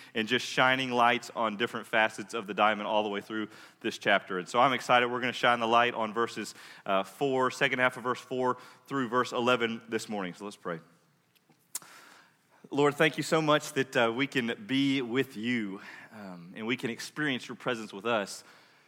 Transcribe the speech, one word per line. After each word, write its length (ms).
and 100
just 180
shining 460
lights 460
on 200
different 300
facets 480
of 140
the 60
diamond 340
all 160
the 40
way 120
through 260
this 160
chapter. 440
And 80
so 100
I'm 140
excited. 360
We're 120
gonna 120
shine 280
the 80
light 260
on 180
verses, 440
uh, 200
four, 480
second 260
half 180
of 60
verse 180
four 360
through 200
verse 220
eleven 580
this 200
morning. 260
So 120
let's 100
pray. 240
Lord, 220
thank 220
you 80
so 180
much 300
that, 240
uh, 180
we 140
can 240
be 380
with 340
you, 440
um, 420
and 140
we 80
can 120
experience 600
your 80
presence 360
with 140
us 380